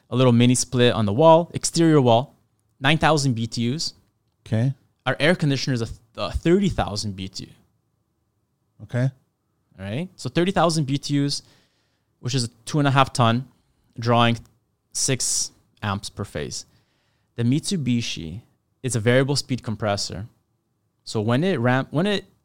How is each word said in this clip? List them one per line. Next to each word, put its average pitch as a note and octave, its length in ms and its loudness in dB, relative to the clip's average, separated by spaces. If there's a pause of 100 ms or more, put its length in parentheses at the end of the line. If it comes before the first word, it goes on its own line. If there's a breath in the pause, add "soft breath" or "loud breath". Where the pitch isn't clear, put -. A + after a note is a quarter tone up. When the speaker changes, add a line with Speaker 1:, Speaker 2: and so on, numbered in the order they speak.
(100)
Speaker 1:
a A#2 60 -4
little B2+ 160 6
mini A#2+ 220 6
split A#2+ 400 2
on G#2+ 120 0
the G2+ 60 0
wall, D#3+ 420 4
exterior D#3+ 460 2
wall, A#2+ 340 2 (460)
nine C#3+ 180 2
thousand C#3+ 360 2
B A2+ 120 -4
T A#2+ 280 -4
Us. - 200 -8 (520)
Speaker 2:
Okay. A#2 260 0 (340)
Speaker 1:
Our B2+ 140 -2
air D#3+ 140 4
conditioner C#3 400 -2
is A2+ 80 -4
a A2 40 -6
th-, - 120 -14 (180)
a G2+ 160 -8
thirty F#3+ 360 2
thousand G2+ 480 -4
B G2 120 -10
T - 160 -14
U. - 60 -20 (1300)
Speaker 2:
Okay. B2+ 260 -2 (680)
Speaker 1:
All F#2+ 60 -14
right. C3 320 -6
So - 120 -12
thirty F3 240 0
thousand E3 320 0
B C#3 140 -4
T C#3+ 260 -2
Us, C#3+ 180 -6 (800)
which A#2+ 140 -6
is B2 100 -2
a A2+ 40 -8 (160)
two - 140 -4
and C#3+ 100 2
a - 20 2
half C3+ 220 2
ton, A#2+ 360 2 (500)
drawing A#2 400 2 (540)
six - 580 -4 (320)
amps G2+ 280 -4
per G2+ 140 -10
phase. - 420 -10 (680)
The A#2 80 -6
Mitsubishi, A#2+ 960 -4 (400)
it's A#2+ 140 -4
a A2+ 40 -2
variable C3 360 2
speed - 260 -6
compressor. G#2 640 -6 (800)
So - 160 -6
when A#2+ 240 0
it F#3 140 0
ramp, B2 320 0
when D#3+ 160 -2
it G3+ 180 -4 (200)